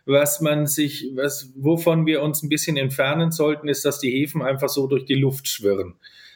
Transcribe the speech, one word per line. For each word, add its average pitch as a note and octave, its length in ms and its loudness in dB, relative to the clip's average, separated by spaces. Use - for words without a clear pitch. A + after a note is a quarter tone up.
was C#3+ 340 2
man D3+ 260 2
sich, C#3+ 480 -2
was, C3 420 -4
wovon D#3+ 500 2
wir D#3 160 2
uns D3+ 200 -2
ein D3+ 60 -6
bisschen D3+ 280 0
entfernen C#3 560 0
sollten, D3+ 340 0
ist, C#3+ 180 -2
dass C#3+ 140 0
die C3 120 0
Hefen C#3+ 320 -2
einfach C3+ 260 -2
so C3+ 180 0
durch C3+ 200 0
die C3+ 100 2
Luft C3+ 320 0
schwirren. G2 460 -2